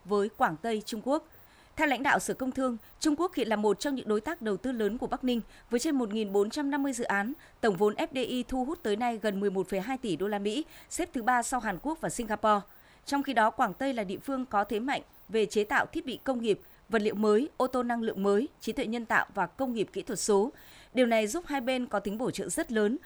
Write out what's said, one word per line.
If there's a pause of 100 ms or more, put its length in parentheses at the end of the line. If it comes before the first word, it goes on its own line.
với
Quảng
Tây,
Trung
Quốc. (480)
Theo
lãnh
đạo
Sở
Công
Thương, (220)
Trung
Quốc
hiện
là
một
trong
những
đối
tác
đầu
tư
lớn
của
Bắc
Ninh (280)
với
trên
một
nghìn
bốn
trăm
năm
mươi
dự
án, (280)
tổng
vốn
F
D
I
thu
hút
tới
nay
gần
mười
một
phẩy
hai
tỷ
đô
la
Mỹ, (240)
xếp
thứ
ba
sau
Hàn
Quốc
và
Singapore. (400)
Trong
khi
đó,
Quảng
Tây
là
địa
phương
có
thế
mạnh (280)
về
chế
tạo
thiết
bị
công
nghiệp, (300)
vật
liệu
mới,
ô
tô
năng
lượng
mới, (120)
trí
tuệ
nhân
tạo
và
công
nghiệp
kỹ
thuật
số. (420)
Điều
này
giúp
hai
bên
có
tính
bổ
trợ
rất
lớn,